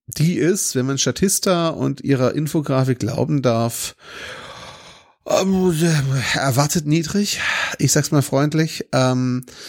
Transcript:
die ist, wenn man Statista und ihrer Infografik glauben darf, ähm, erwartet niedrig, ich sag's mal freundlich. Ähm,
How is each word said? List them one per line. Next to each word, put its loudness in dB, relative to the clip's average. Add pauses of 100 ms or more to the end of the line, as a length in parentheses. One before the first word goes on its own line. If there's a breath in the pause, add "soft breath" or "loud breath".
die 0
ist, 0
wenn 0
man -2
Statista 2
und -2
ihrer 2
Infografik 0
glauben 0
darf, 0 (1300 loud breath)
ähm, 2 (600)
erwartet 0
niedrig, 0 (380 loud breath)
ich 2
sag's 0
mal 4
freundlich. 0
Ähm, 0 (220 loud breath)